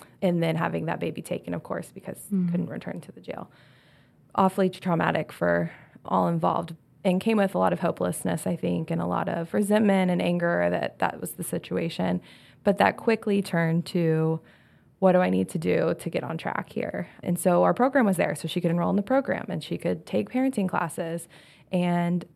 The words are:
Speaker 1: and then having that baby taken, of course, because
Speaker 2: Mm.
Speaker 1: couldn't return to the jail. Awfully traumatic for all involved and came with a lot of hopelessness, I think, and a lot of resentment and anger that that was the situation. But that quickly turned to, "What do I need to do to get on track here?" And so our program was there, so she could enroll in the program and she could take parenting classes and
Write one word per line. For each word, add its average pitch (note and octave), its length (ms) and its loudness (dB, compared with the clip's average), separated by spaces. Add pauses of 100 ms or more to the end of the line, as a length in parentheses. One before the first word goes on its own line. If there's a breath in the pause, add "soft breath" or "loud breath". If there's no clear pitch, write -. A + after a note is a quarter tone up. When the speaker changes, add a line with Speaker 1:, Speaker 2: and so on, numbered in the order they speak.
(220 loud breath)
Speaker 1:
and F3 200 2
then D#3+ 140 0
having E3 300 -2
that E3+ 140 -4
baby E3 220 -6
taken, - 320 -8
of E3+ 100 -6
course, - 300 -8
because - 260 -14 (120)
Speaker 2:
Mm. F3+ 200 2
Speaker 1:
couldn't F3 180 -2
return - 320 -10
to - 100 -18
the - 100 -18
jail. - 280 -12 (840 soft breath)
Awfully F#3+ 340 2
traumatic E3 640 -2
for E3+ 380 0 (340 loud breath)
all F#3 220 0
involved E3+ 480 -2 (280)
and F#3 180 2
came A3+ 160 2
with G3 180 2
a - 40 0
lot F#3 140 2
of E3 60 -4
hopelessness, F3 680 -2
I F3 80 -2
think, F3 360 -2
and E3 100 -2
a E3+ 40 -2
lot F3 240 -2
of E3+ 240 -6
resentment G3+ 580 4
and F3 100 2
anger F3 480 2
that - 300 -4
that - 220 -2
was F3+ 120 -8
the F3 100 -8
situation. F3 760 -2 (440 loud breath)
But G3+ 160 2
that G3 180 4
quickly G#3+ 460 0
turned E3 440 0
to, D#3+ 520 0 (580 soft breath)
"What F#3 140 6
do F3+ 80 6
I F3+ 100 4
need F#3+ 200 2
to E3+ 100 -4
do E3+ 400 2
to E3 100 -8
get - 140 -4
on D#3+ 140 -6
track - 360 -6
here?" - 340 -6 (140)
And F3 160 -2
so F3 260 4
our F3 120 6
program B3+ 320 4
was F3+ 100 2
there, E3 160 2
so D#3+ 140 -8
she F3+ 120 -2
could E3+ 120 0
enroll F3 180 0
in F#3+ 60 2
the G3+ 80 2
program C4+ 460 0
and E3 140 -6
she E3+ 140 -6
could F3 300 -4
take G#3 240 -2
parenting B3+ 360 0
classes E3 600 -4 (440 loud breath)
and F3 540 2 (100)